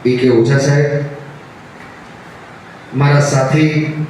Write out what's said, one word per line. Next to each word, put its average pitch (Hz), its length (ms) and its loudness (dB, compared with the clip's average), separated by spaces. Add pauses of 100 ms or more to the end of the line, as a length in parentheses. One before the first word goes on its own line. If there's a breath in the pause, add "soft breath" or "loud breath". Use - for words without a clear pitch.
બી 123 140 2
કે 127 120 2
ઓઝા 123 280 4
સાહેબ, 143 460 0 (1900)
મારા 143 260 4
સાથી 147 920 0